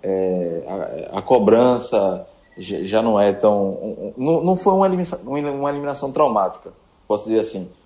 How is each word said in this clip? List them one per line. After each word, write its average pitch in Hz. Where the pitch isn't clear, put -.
É, 90
a, 98
a 95
cobrança 113
já, 92
já 104
não 110
é 101
tão, 101
um, 98
um, 127
não, 160
não 180
foi 190
uma 190
eliminação, 180
uma 139
eliminação 143
traumática, 117
posso 107
dizer 110
assim. 92